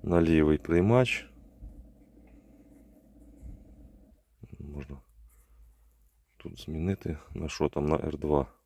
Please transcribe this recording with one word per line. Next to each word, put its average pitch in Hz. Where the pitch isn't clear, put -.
на 85
лівий 78
приймач. 104
Можна 71
тут -
змінити, 82
на 78
що 76
там, 73
на 76
Р 73
два. 73